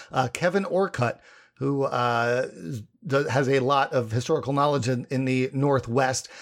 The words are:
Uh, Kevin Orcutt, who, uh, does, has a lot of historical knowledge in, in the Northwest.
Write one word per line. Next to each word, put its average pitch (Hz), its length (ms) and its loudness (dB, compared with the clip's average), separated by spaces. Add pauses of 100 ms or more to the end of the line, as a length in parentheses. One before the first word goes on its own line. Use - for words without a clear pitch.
(100)
Uh, 127 220 0
Kevin 180 320 0
Orcutt, 175 540 0 (360)
who, 139 300 -2
uh, 120 640 0 (560)
does, 143 260 0
has 127 180 2
a 135 120 4
lot 135 320 2
of 117 200 0
historical 131 400 0
knowledge 143 360 2
in, 123 220 -2
in 131 140 -2
the 131 280 0
Northwest. 131 760 0 (140)